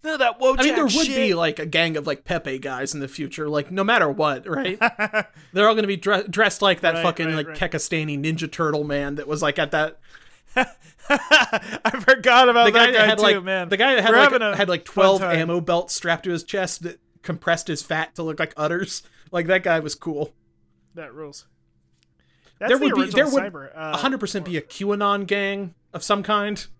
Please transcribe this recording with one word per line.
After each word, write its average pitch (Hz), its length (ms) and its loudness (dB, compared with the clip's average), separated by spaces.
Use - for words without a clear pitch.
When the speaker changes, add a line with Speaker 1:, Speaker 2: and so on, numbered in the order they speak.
Speaker 1:
None 311 100 -6
of 294 60 -6
that 240 200 0
Wojak 262 200 2
Speaker 2:
I 262 40 4
mean, 294 120 4
there 330 80 2
would 247 100 2
Speaker 1:
shit. 269 220 0
Speaker 2:
be, 220 180 2
like, 165 240 0
a 156 80 -8
gang 160 320 0
of, 147 80 -6
like, 147 200 -6
Pepe 147 340 -4
guys 135 340 -8
in 151 60 -8
the 139 80 -8
future, 147 420 -10
like, 147 220 -4
no 190 120 -2
matter 202 260 2
what, 143 380 -2
right? 185 320 -4
Speaker 1:
<laughs> - 760 -4
Speaker 2:
They're 202 140 4
all 226 80 6
gonna 214 120 0
be 196 100 -2
dre-, 196 300 -2
dressed 202 340 0
like 190 200 2
that 165 140 2
Speaker 1:
Right, 165 80 -4
Speaker 2:
fucking, 170 240 -2
Speaker 1:
right, 160 80 -2
Speaker 2:
like, 156 120 -4
Speaker 1:
right. 165 100 -14
Speaker 2:
Kekistani 156 480 -4
Ninja 160 320 -4
Turtle 151 320 -2
man 143 320 -4
that 147 120 -10
was, 147 140 -4
like, 147 160 -2
at 151 140 -2
that 156 260 -2
Speaker 1:
<laughs> 254 140 0
I 254 960 0
forgot 254 440 6
about 233 160 6
Speaker 2:
the 214 60 6
guy 233 160 6
Speaker 1:
that 254 60 2
guy 233 60 4
Speaker 2:
that 214 100 6
had, 220 80 2
Speaker 1:
too, 208 60 2
Speaker 2:
like, 202 200 4
Speaker 1:
man. 185 260 -4
Speaker 2:
the 196 80 0
guy 262 180 4
that 226 80 4
had, 226 80 4
Speaker 1:
We're 226 60 6
Speaker 2:
like, 277 140 8
Speaker 1:
having 240 160 0
a 202 80 0
Speaker 2:
had, 196 140 0
like, 170 180 -2
Speaker 1:
fun - 60 -20
Speaker 2:
twelve 190 280 6
Speaker 1:
time. 175 160 0
Speaker 2:
ammo 170 240 0
belts 170 340 -2
strapped 170 300 -4
to 185 60 -2
his 165 120 -4
chest 185 400 -6
that 170 160 -14
compressed 170 440 -4
his 156 140 -6
fat 160 340 -6
to 170 80 -10
look 160 160 -6
like 160 160 -4
udders. 170 480 -4
Like, 175 160 -2
that 185 160 2
guy 165 160 2
was 151 160 -6
cool. 151 380 -8
Speaker 1:
That 151 180 -18
rules. 147 320 -18
That's 214 100 -4
Speaker 2:
There 262 100 6
Speaker 1:
the 302 60 0
Speaker 2:
would 240 100 2
be, 262 60 2
Speaker 1:
original 269 300 2
Speaker 2:
there 269 120 2
would 196 100 -10
Speaker 1:
Cyber, 139 220 -18
uh, 156 180 -8
Speaker 2:
a - 40 -4
hundred 262 220 -2
percent 196 260 -6
be 175 120 -6
a 147 40 -4
QAnon 202 680 -4
gang 196 460 -4
of 160 100 -10
some 202 200 -2
kind. 208 420 -2